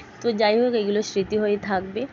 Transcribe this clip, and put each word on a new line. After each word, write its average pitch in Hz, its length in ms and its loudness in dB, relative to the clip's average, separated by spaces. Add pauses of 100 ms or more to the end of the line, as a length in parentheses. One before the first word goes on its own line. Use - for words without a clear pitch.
(220)
তো 233 100 0
যাই 214 280 4
হোক, 247 140 2
এগুলো 208 280 0
স্মৃতি 202 360 -2
হয়ে 208 180 2
থাকবে। 202 560 -4